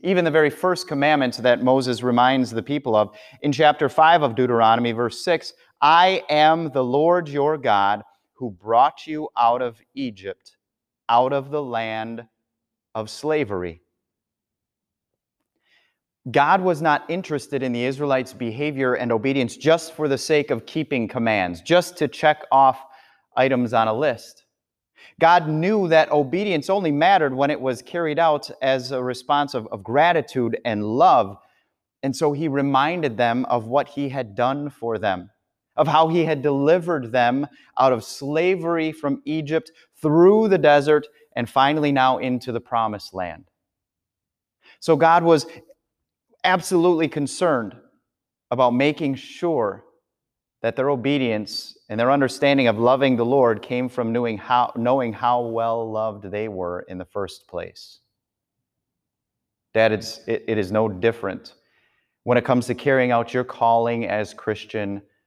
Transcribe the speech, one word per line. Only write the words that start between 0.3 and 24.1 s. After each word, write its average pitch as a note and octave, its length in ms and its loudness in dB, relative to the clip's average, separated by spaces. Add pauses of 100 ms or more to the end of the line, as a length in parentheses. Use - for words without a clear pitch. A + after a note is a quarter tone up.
very D3+ 200 4
first F3+ 360 -4
commandment C#3+ 500 0
that A#2+ 260 2
Moses B2+ 400 0
reminds B2 480 2
the A2+ 120 -6
people C#3 320 -4
of. G#2+ 200 2 (260)
In C#3+ 100 -2
chapter D3+ 380 2
five D#3+ 320 4
of B2 140 0
Deuteronomy, A#2+ 560 2
verse A2+ 320 -4
six, E3 300 -4 (280)
"I F3 480 4
am D#3 420 2
the C3 120 0
Lord D#3 460 0
your C#3+ 280 -2
God G#2 440 0 (320)
who B2 160 -10
brought A2 560 0
you D3+ 320 -8
out A#2+ 240 2
of A#2+ 180 -8 (140)
Egypt, G2 640 -12 (520)
out B2+ 220 2
of C#3 200 -4
the D3 100 -4
land A2+ 640 -8 (720)
of A2 120 -8
slavery." G2+ 760 -6 (2500)
God D3 300 4
was F3 200 0
not D3+ 300 0
interested C#3+ 500 -6
in C3 100 -4
the A#2+ 140 -2
Israelites' C3+ 480 -2
behavior B2+ 640 -4
and A#2+ 160 -2
obedience B2 460 0
just D#3+ 360 0
for D3+ 140 -4
the C3+ 100 0
sake D3 320 0
of A#2 160 -4
keeping C#3 420 -4
commands, G2+ 540 -2
just F3 360 0
to D3+ 100 -2
check D3+ 340 0 (100)
off C3+ 320 4 (520)
items B2 400 0
on A2+ 120 2
a A2 60 0
list. B2 460 -4 (800)